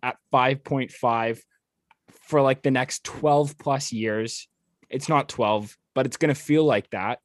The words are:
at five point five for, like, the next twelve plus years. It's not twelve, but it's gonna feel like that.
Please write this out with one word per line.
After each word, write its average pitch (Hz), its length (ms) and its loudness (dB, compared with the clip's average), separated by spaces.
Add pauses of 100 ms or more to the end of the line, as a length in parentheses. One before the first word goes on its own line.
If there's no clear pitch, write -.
at 123 140 -6 (120)
five 135 340 2
point 135 280 -4
five 117 520 -2 (680)
for, - 300 0
like, 135 200 2
the 139 100 2
next 127 320 -2
twelve 147 540 2
plus 139 340 -4
years. 110 560 -4 (420)
It's 135 200 -8
not 147 180 0
twelve, 107 480 -2 (200)
but 131 100 2
it's 127 120 -6
gonna 147 180 2
feel 156 280 2
like 117 280 2
that. 104 340 -6